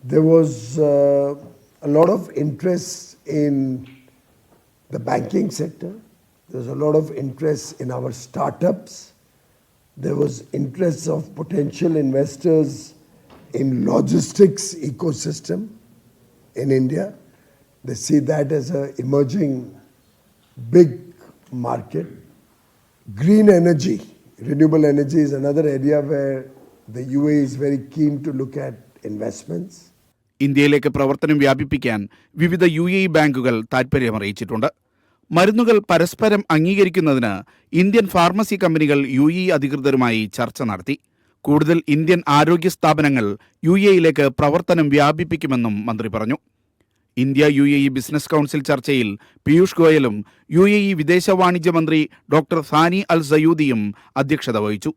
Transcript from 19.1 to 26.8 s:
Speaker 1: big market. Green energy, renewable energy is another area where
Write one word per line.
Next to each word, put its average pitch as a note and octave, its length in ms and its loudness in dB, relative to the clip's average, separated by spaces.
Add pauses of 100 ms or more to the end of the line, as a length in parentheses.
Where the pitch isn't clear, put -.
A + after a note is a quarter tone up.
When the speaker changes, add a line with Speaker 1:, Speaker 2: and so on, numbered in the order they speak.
Speaker 1:
big C3 320 6 (760)
market. B2 420 -8 (1000)
Green F3 420 4
energy, E3+ 480 4 (420)
renewable D3+ 460 2
energy C#3+ 400 2
is C#3 80 -4
another C#3+ 340 0
area C#3+ 340 0
where C#3 360 -4 (580)